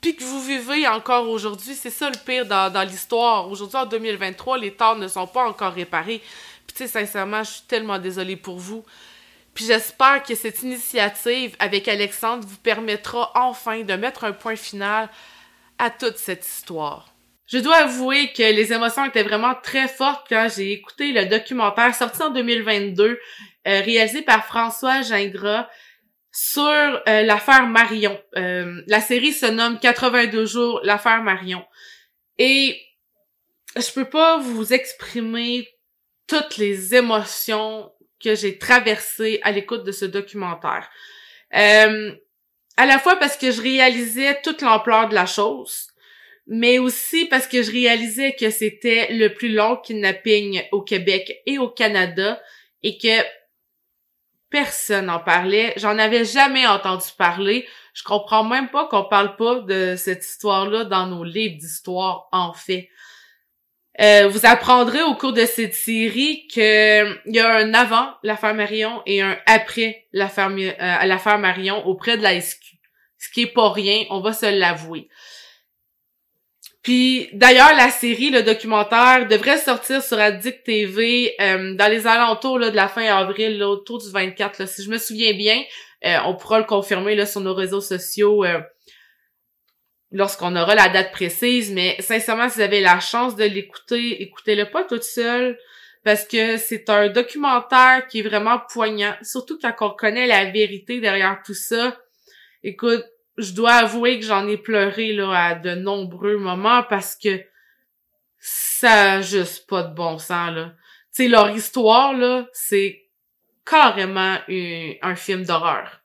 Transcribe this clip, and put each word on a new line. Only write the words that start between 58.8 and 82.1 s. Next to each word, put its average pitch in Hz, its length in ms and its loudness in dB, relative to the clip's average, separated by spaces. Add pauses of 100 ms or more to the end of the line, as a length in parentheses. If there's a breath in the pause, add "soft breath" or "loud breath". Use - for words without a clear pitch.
qu'on 202 180 0
parle 202 320 0
pas 240 240 0
de 185 360 -2
cette 180 280 -6
histoire-là 208 600 -2
dans 185 220 -2
nos 175 180 -8
livres 175 340 -6
d'histoire, 180 760 -6
en 180 200 -2
fait. 180 360 -8 (1120 soft breath)
Euh, 208 260 8
vous 208 200 2
apprendrez 247 560 6
au 302 120 2
cours 262 200 -4
de 226 100 4
cette 226 300 -4
série 226 760 -2
que 214 800 4
il 220 80 -8
y 226 40 4
a 226 160 4
un 220 180 2
avant 240 480 4
l'affaire 214 320 -2
Marion 214 500 -4
et 196 160 0
un 190 240 -2
après 220 680 2
l'affaire 190 360 -2
Mi-, 190 220 -4
euh, - 40 -8 (300)
l'affaire 190 340 2
Marion 190 480 -2
auprès 190 300 -2
de 214 60 -2
la 208 100 4
S 180 220 -4
Q. - 240 -20 (400)
Ce - 100 -16
qui - 140 -4
est 233 100 -4
pas 220 180 4
rien, 202 380 -2
on 190 120 -6
va 208 120 -2
se 220 140 -4
l'avouer. 170 640 -2 (1700 loud breath)
Puis, 254 500 0
d'ailleurs, 254 440 10
la 262 140 8
série, 240 400 -2
le 247 120 4
documentaire, 220 840 4
devrait 220 300 4
sortir 269 440 -2
sur 233 160 -4
Addict 208 460 -2
T 214 220 0
V, 233 540 0
euh, 190 340 0
dans 208 140 4
les 220 180 0
alentours, 233 520 2